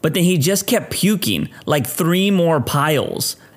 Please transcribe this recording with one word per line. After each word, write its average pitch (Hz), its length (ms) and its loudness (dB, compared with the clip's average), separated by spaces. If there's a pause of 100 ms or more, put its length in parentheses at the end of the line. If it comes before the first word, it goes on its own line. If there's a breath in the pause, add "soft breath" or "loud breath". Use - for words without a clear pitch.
But 156 120 0
then 175 120 2
he 180 120 4
just 185 300 0
kept 226 240 0
puking, 165 580 0 (160 loud breath)
like 143 220 0
three 180 420 0
more 170 320 2
piles. 143 720 -2 (220 loud breath)